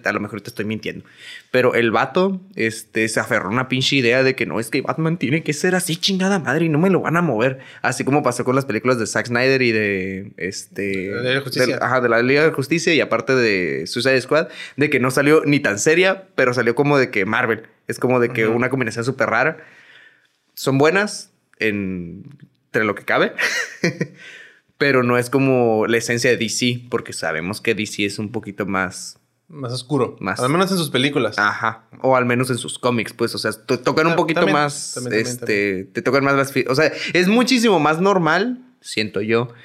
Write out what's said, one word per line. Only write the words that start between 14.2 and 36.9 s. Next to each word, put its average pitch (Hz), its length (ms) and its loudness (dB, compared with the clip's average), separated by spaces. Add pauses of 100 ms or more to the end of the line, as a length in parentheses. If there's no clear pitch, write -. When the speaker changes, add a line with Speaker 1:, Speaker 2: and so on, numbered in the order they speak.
Speaker 1:
Squad, 151 260 0 (280)
de 147 140 2
que 135 100 2
no 127 120 0
salió 147 340 4
ni 143 140 2
tan 101 200 -2
seria, 185 460 2 (100)
pero 123 180 2
salió 117 220 0
como 143 220 2
de 131 120 2
que 98 160 0
Marvel. 113 380 -2 (240)
Es 117 120 -10
como 127 200 2
de 117 100 2
que 117 180 0
Speaker 2:
Ujú. 113 100 0
Speaker 1:
una 123 120 0
combinación 117 360 -4
súper 113 240 -2
rara. 131 280 0 (960)
Son 135 220 0
buenas 190 540 0 (280)
en, 95 680 -4 (400)
entre 110 180 -2
lo 104 120 0
que - 100 -14
cabe, 147 260 2 (500)
<laughs> 170 300 -4 (640)
pero 131 260 4
no 123 140 2
es 120 120 0
como 123 580 4
la 117 100 2
esencia 120 320 0
de 113 80 4
D 110 120 -2
C, 123 400 -2
porque - 240 -6
sabemos 82 480 -4
que 113 120 0
D 104 120 -4
C 104 200 -4
es 101 140 -4
un 104 120 -6
poquito 104 340 -8
más 95 540 -6 (280)
Speaker 2:
Más 135 240 -10
oscuro. 123 480 -4
Speaker 1:
Más - 200 -2
Speaker 2:
Al 127 100 0
menos 185 220 2
en 190 60 0
sus 156 120 -2
películas. 127 500 -2
Speaker 1:
Ajá. 107 460 -2 (160)
O 131 160 4
al 123 80 2
menos 120 240 0
en 123 80 -2
sus - 200 -10
cómics, 120 360 -2
pues, 117 200 -2
o - 40 -6
sea, 110 160 -2
to-, - 260 -4
tocan 156 280 2
un 165 60 2
Speaker 2:
Ah, - 40 0
Speaker 1:
poquito 165 240 2
Speaker 2:
también, 151 160 2
Speaker 1:
más, 143 380 -2
Speaker 2:
también, 123 160 -8 (120)
también, 117 100 -4
Speaker 1:
este, 107 360 0
Speaker 2:
también. 95 240 -6
Speaker 1:
te 120 80 -6
tocan 135 240 2
más 139 100 2
las 135 160 0
fi-, 131 160 0
o 131 80 0
sea, 151 160 2 (220)